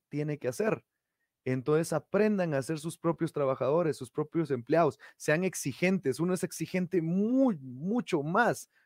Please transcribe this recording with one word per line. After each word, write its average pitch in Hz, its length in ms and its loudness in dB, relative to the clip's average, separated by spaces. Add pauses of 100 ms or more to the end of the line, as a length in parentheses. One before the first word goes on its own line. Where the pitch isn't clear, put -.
tiene 147 300 -4
que 123 100 -4
hacer. 160 380 -2 (600)
Entonces 151 480 0
aprendan 196 600 0
a 135 80 0
ser 160 160 -4
sus 156 220 -8
propios 165 340 -2
trabajadores, 139 640 0
sus 127 140 -12
propios 151 400 -2
empleados, 143 480 2 (180)
sean 156 260 0
exigentes. 175 760 0
Uno 180 160 2
es - 80 -4
exigente 175 580 -2
muy, 208 560 2
mucho 147 640 -2
más 175 480 0 (160)